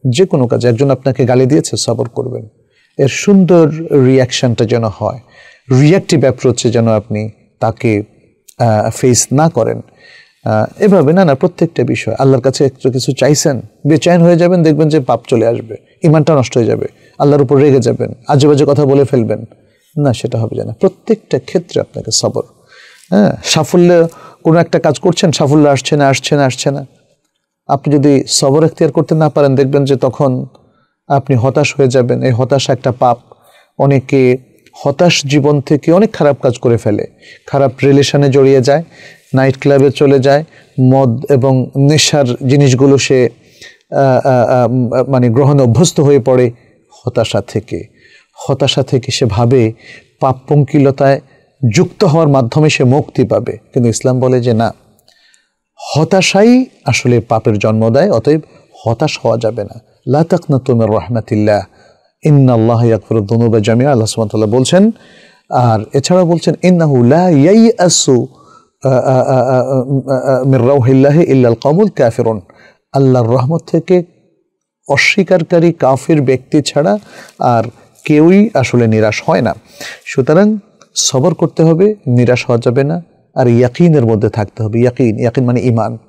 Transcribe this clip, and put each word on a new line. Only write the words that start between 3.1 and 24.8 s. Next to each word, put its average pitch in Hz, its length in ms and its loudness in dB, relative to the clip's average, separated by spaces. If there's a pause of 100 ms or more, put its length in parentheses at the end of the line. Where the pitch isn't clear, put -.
রিয়াকশনটা 127 600 0
যেন 117 200 -2
হয়, 110 340 -6 (640)
রিয়াক্টিভ 156 400 2
অ্যাপ্রোচে 127 500 0
যেন 113 180 0
আপনি 107 420 -4 (300)
তাকে, 110 420 -2 (560)
আহ, 110 320 0
ফেস 123 420 0
না 151 160 2
করেন। 113 320 -4 (640)
আহ, 110 380 -2
এভাবে 180 300 2
না, 190 120 2
না, 143 100 2
প্রত্যেকটা 165 500 -4
বিষয় 117 340 -6
আল্লাহর 135 240 2
কাছে 135 220 0
একটা 127 260 -2
কিছু 127 220 -4
চাইছেন, 139 480 0 (260)
বেচৈন 170 360 2
হয়ে 175 140 4
যাবেন, 175 260 2
দেখবেন 156 260 2
যে 151 120 2
পাপ 123 280 -2
চলে 113 180 0
আসবে, 113 300 -6 (260)
ইমানটা 160 320 2
নষ্ট 131 220 -2
হয়ে 117 100 2
যাবে, 110 200 -4 (320)
আল্লাহর 143 240 2
উপর 139 160 2
রেগে 139 220 4
যাবেন, 117 320 -4 (160)
আজে 147 200 2
বাজে 147 200 2
কথা 143 160 0
বলে 139 200 2
ফেলবেন। 110 400 -2 (540)
না, 143 140 0
সেটা 123 260 -6
হবে 113 260 -6
না। 110 80 -10
প্রত্যেকটা 190 680 -4
ক্ষেত্রে - 420 -6
আপনাকে - 300 -10
সবর। - 320 -4 (680)
হ্যাঁ, 185 220 2 (120)
সাফল্য, 175 640 2 (360)
কোনো 160 140 2
একটা 170 200 0
কাজ 143 200 -2